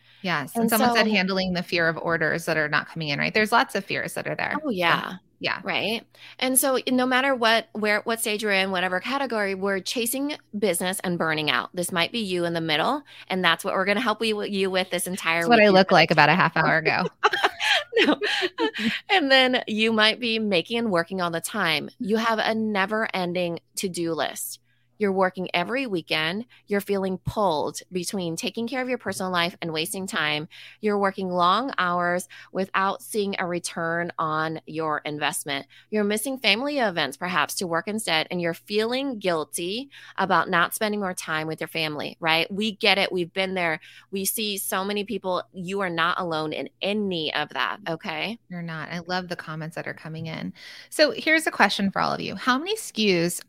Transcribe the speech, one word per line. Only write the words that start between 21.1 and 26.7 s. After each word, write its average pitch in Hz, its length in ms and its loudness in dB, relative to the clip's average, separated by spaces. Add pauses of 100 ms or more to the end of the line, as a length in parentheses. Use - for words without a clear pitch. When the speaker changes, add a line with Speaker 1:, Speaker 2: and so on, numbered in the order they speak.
Speaker 2:
all 175 120 -2
the 165 100 -2
time. 160 560 0
You 214 200 -2
have 226 200 0
a 214 160 0
never-ending 190 1040 -2 (180)
to-do 170 360 -2
list. - 460 -6 (380)
You're 202 140 0
working 185 440 0
every 220 320 -2
weekend. 170 580 -2 (220)
You're 202 120 0